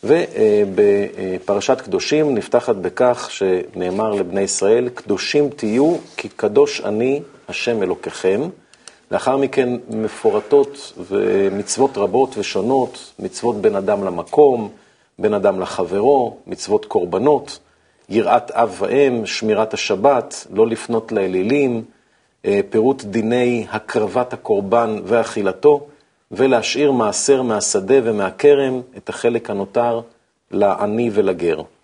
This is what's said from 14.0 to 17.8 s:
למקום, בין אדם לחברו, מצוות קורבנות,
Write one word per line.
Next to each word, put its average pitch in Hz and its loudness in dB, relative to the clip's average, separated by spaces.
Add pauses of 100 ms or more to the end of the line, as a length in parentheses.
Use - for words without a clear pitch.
למקום, 107 2 (500)
בין 104 0
אדם 95 2
לחברו, 107 0 (100)
מצוות 98 -2
קורבנות, 104 0 (500)